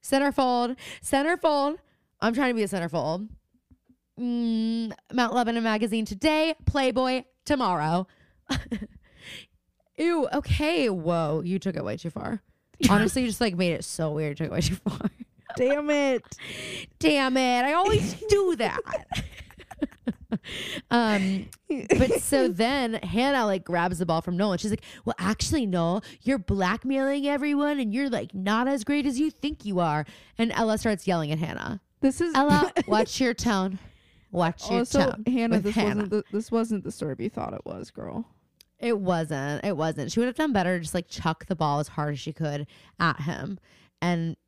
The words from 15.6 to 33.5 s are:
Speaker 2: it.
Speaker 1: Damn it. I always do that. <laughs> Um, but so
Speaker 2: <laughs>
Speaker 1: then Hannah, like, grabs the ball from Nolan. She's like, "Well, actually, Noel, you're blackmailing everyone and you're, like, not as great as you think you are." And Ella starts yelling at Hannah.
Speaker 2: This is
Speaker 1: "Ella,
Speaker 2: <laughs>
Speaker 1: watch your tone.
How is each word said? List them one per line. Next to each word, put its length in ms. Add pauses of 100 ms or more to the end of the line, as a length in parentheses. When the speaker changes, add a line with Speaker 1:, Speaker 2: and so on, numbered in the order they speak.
Speaker 2:
it. 320 (760)
Speaker 1:
Damn 380
it. 280
I 100
always 400 (140)
do 280
that. 540
<laughs> 40 (1800)
Um, 580 (200)
but 520
so 280
Speaker 2:
<laughs> 40
Speaker 1:
then 420
Hannah, 520
like, 180
grabs 340
the 80
ball 160
from 140
Nolan. 220
She's 120
like, 120 (220)
"Well, 140
actually, 480
Noel, 360 (200)
you're 160
blackmailing 880
everyone 540
and 120
you're, 160
like, 260
not 340
as 160
great 220
as 120
you 120
think 340
you 160
are." 240 (340)
And 140
Ella 260
starts 280
yelling 260
at 60
Hannah. 420 (200)
Speaker 2:
This 200
is 140
Speaker 1:
"Ella, 460
Speaker 2:
<laughs> 60
Speaker 1:
watch 340
your 140
tone. 440 (520)